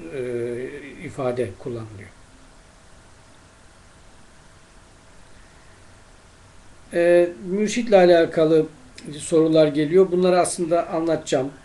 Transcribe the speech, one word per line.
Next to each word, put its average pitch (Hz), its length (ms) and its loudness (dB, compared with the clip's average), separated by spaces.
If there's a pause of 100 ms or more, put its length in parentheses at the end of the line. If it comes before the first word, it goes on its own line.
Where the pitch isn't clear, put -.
(160)
e, 131 60 -8 (800)
ifade 123 440 -6 (100)
kullanılıyor. 107 500 -14 (4000)
E, 175 360 4 (180)
mürşitle 208 500 0
alakalı 165 720 4 (520)
sorular 160 480 2
geliyor. 156 460 2
Bunları 180 280 2
aslında 170 480 -2
anlatacağım. 156 640 -2 (140)